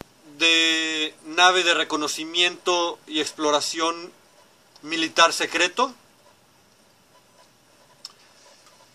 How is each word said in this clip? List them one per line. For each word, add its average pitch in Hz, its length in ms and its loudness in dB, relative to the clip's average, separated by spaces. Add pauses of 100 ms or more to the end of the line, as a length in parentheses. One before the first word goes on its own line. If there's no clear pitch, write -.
(380)
de 160 880 0
nave 180 400 4
de 170 100 2
reconocimiento 165 1300 -2
y 151 140 -4
exploración 160 920 -2 (680)
militar 160 500 2
secreto? 175 640 -2 (3000)